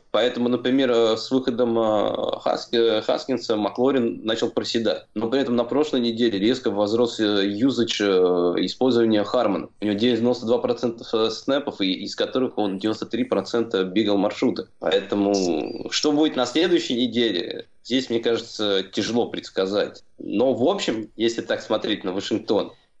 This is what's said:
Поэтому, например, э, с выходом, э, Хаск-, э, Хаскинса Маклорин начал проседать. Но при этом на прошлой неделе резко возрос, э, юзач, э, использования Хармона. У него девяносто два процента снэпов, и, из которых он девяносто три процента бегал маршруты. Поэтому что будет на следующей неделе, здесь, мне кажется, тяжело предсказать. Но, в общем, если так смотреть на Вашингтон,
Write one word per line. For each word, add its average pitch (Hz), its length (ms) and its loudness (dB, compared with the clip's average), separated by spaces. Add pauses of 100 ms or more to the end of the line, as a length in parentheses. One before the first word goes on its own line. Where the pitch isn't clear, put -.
(120)
Поэтому, 120 380 0
например, 127 420 2
э, 113 260 4
с - 140 -8
выходом, 123 480 2
э, 107 640 0
Хаск-, - 320 -2
э, 113 260 4
Хаскинса 120 540 -2
Маклорин 117 680 0
начал 113 280 -2
проседать. 110 640 -2
Но 113 140 -2
при 135 100 0
этом 120 160 0
на 123 80 2
прошлой 135 380 0
неделе 113 360 0
резко 117 320 0
возрос, 110 500 0
э, 104 280 2
юзач, 113 540 0
э, 104 40 2 (520)
использования 117 680 2
Хармона. 101 460 -2 (120)
У 101 40 -4
него 107 100 0
девяносто 117 500 0
два 117 140 2
процента 117 720 -2
снэпов, 135 500 -4
и, 95 100 2 (120)
из 98 120 -10
которых 120 440 -2
он 98 180 -2
девяносто 107 300 -4
три 117 160 -4
процента 98 600 -2
бегал 101 340 0
маршруты. 104 500 0 (100)
Поэтому 95 1120 0
что - 220 0
будет 147 240 2
на 127 100 0
следующей 156 640 0
неделе, 110 600 -2 (160)
здесь, 131 280 -2
мне 117 80 0
кажется, 110 640 0
тяжело 110 440 -2
предсказать. - 760 -4 (160)
Но, 123 340 0
в 113 100 0
общем, 135 520 0
если 113 260 0
так - 200 -4
смотреть 107 420 -2
на 95 80 -4
Вашингтон, 98 640 -2 (260)